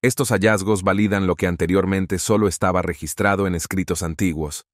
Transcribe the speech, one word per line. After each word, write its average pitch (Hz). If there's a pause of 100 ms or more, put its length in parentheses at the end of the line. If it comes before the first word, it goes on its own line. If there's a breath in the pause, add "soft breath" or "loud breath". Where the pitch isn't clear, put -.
Estos 127
hallazgos 101
validan 98
lo 87
que 90
anteriormente 92
solo 107
estaba 92
registrado 95
en 90
escritos 90
antiguos. 78